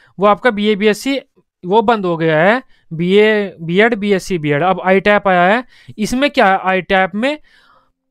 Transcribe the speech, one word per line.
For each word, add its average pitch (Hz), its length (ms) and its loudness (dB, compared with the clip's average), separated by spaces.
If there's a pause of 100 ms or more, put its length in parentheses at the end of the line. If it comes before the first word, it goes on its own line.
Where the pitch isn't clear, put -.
(180)
वो 190 80 0
आपका 208 240 2
बीए, 208 260 0
बीएससी 214 440 -2 (440)
वो 202 180 2
बंद 208 240 0
हो 170 100 -2
गया 160 220 0
है, 214 240 2 (300)
बीए, 202 680 0
बीएड, 196 340 0
बीएससी 196 440 -2
बीएड। 147 240 -2
अब 180 220 0
आईटैप 196 440 2
आया 180 140 2
है, 214 220 0 (340)
इसमें 247 320 -2
क्या 247 160 2
है? 190 160 2
आईटैप 190 520 -2
में 269 240 -4 (720)